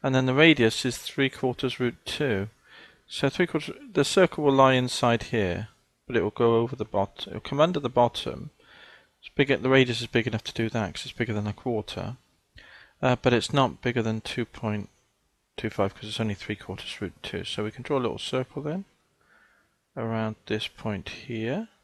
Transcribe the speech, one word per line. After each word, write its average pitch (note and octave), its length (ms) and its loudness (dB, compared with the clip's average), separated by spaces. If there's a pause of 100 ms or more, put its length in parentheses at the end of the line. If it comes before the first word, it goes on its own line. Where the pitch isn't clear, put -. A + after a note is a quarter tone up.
And C3+ 100 0
then C3 140 4
the B2+ 60 2
radius C3+ 520 6
is B2 120 -2
three - 320 -2
quarters B2+ 500 -4
root A#2+ 160 0 (100)
two. G#2+ 440 -2 (580)
So - 220 -2
three F3 180 0
quarters, - 280 -6 (160)
the C#3+ 140 2
circle E3 380 2
will C#3 100 6
lie C3+ 200 8
inside B2 500 2
here, G2+ 460 -2 (360)
but B2 100 -8
it G#2 60 6
will G2+ 80 0
go A#2 280 4
over A#2 180 0
the G#2+ 100 -6
bot-, - 420 -2
it'll - 120 -10
come C#3+ 200 -6
under E3 200 4
the C3+ 100 -4
bottom. - 600 0 (720)
It's - 120 -20
big, C3+ 140 2 (140)
the B2+ 80 0
radius B2 320 4
is A#2 60 -8
big A#2 200 0
enough A2+ 160 -4
to - 100 -12
do A2+ 160 -2
that G#2+ 240 -2
'cause - 120 -10
it's - 80 -14
bigger A#2 200 -4
than G#2 140 -2
a G#2 60 -4
quarter. G#2+ 640 -6 (840)
Uh, B2+ 200 4
but B2 120 4
it's A2+ 180 0
not C3 300 2
bigger B2 200 0
than A2 200 -2
two - 240 -6
point G#2+ 440 -6 (680)
two A2 120 -6
five G2 240 0
'cause - 140 -16
it's G#2+ 120 -8
only A2 140 -2
three G#2+ 220 -8
quarters - 460 -12
root F#2 200 -8
two. - 220 -8
So - 200 -6
we G#2+ 80 -4
can B2 120 -16
draw C#3+ 140 -2
a - 20 2
little A2+ 200 -4
circle C3 420 -6
then E3 240 -6 (1120)
around A2+ 500 -4
this - 220 -4
point - 420 -8
here. B2 580 -6 (160)